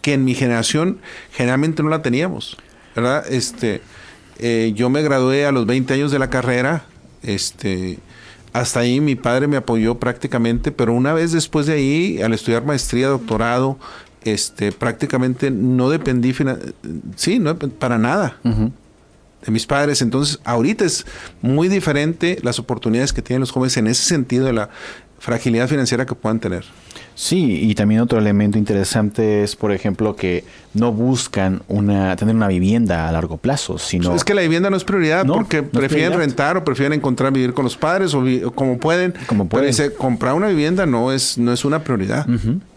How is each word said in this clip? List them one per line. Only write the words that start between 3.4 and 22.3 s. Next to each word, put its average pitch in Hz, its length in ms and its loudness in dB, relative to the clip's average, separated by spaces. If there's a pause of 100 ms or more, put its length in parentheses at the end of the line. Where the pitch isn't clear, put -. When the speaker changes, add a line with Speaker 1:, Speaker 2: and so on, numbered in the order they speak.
Speaker 1:
eh, 113 360 0
yo 123 160 0
me 147 120 2
gradué 139 440 2
a 139 60 2
los 123 140 2
veinte 131 280 0
años 143 160 0
de 143 80 0
la 131 120 0
carrera, 131 540 0 (380)
este, 95 760 -4 (540)
hasta 123 280 -2
ahí 120 200 2
mi 147 140 2
padre 127 320 0
me 147 120 2
apoyó 113 400 0
prácticamente, 120 760 -2
pero 117 200 0
una 127 200 2
vez 165 200 0
después 156 340 0
de 156 80 2
ahí, 151 480 0
al 113 100 2
estudiar 117 320 0
maestría, 131 440 0
doctorado, 123 680 0 (460)
este, 104 480 -2
prácticamente 127 760 -2
no 127 400 2
dependí 127 420 0
fina-, 131 260 -2 (580)
sí, 208 220 0
no 151 180 0
dep-, 139 140 -4
para 123 280 -2
nada 135 460 0
Speaker 2:
Ujú. 113 280 0 (720)
Speaker 1:
de 110 80 -2
mis 110 140 -2
padres. 147 360 2
Entonces, 135 420 0
ahorita 131 400 0
es - 220 -2 (360)
muy 147 260 2
diferente 165 720 0